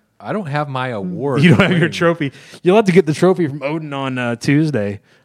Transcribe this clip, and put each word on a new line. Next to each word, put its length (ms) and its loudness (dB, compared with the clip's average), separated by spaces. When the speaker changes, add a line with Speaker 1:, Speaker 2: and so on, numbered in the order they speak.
Speaker 1:
I 140 -8
don't 100 -6
have 240 -4
my 200 -6
award 540 -4
Speaker 2:
You 80 6
don't 100 6
have 100 4
your 100 2
Speaker 1:
winning. 120 0
Speaker 2:
trophy. 380 0
You'll 140 4
have 80 4
to 80 2
get 140 4
the 80 -2
trophy 340 2
from 140 -10
Odin 320 -6
on, 240 -4
uh, 180 -2
Tuesday. 640 0